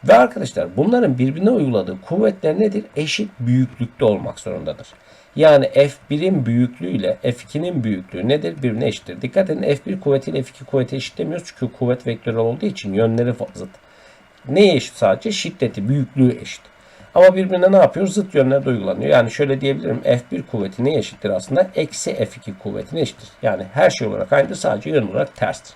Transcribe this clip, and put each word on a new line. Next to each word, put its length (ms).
Ve 60
arkadaşlar 640
bunların 400
birbirine 320
uyguladığı 520
kuvvetler 580
nedir? 260
Eşit 440
büyüklükte 640
olmak 340
zorundadır. 480
Yani 340
F 220
bir'in 360
büyüklüğü 440
ile 320
F 80
ikinin 540
büyüklüğü 440
nedir? 300
Birbirine 300
eşittir. 340
Dikkat 280
edin 120
F 240
bir 140
kuvveti 320
ile 120
F 60
iki 160
kuvveti 300
eşitlemiyoruz. 520
Çünkü 260
kuvvet 340
vektörel 300
olduğu 280
için 280
yönleri 360
fa-, 240
zıt. 160
Neye 280
eşit 200
sadece? 360
Şiddeti, 580
büyüklüğü 520
eşit. 200
Ama 200
birbirine 360
ne 60
yapıyor? 300
Zıt 280
yönlerde 340
uygulanıyor. 400
Yani 220
şöyle 300
diyebilirim. 420
F 180
bir 100
kuvveti 420
neye 140
eşittir 320
aslında? 460
Eksi 400
F 220
iki 200
kuvvetine 440
eşittir. 280
Yani 220
her 160
şey 180
olarak 260
aynıdır. 220
Sadece 340
yön 180
olarak 280
terstir. 400